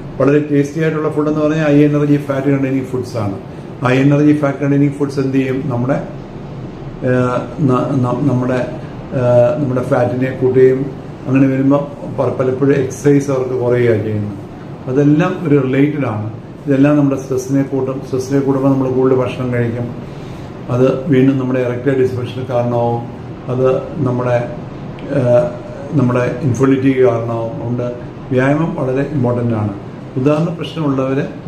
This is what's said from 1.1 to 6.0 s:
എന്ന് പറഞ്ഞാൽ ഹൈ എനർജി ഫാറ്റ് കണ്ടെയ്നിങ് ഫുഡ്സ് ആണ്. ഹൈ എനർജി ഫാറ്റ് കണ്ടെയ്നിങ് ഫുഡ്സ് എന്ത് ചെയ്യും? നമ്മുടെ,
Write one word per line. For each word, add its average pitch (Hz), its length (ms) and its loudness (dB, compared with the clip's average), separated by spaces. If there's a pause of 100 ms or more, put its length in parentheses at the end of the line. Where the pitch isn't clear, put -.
എന്ന് 151 140 0
പറഞ്ഞാൽ 156 240 0
ഹൈ 147 180 6
എനർജി 147 340 4
ഫാറ്റ് 139 300 -2
കണ്ടെയ്നിങ് 135 380 0
ഫുഡ്സ് - 320 -6
ആണ്. 101 180 -2 (480)
ഹൈ 127 140 4
എനർജി 143 360 6
ഫാറ്റ് 139 240 0
കണ്ടെയ്നിങ് 143 340 2
ഫുഡ്സ് 143 280 -2
എന്ത് 135 180 0
ചെയ്യും? 131 280 0
നമ്മുടെ, 123 380 -2 (1000)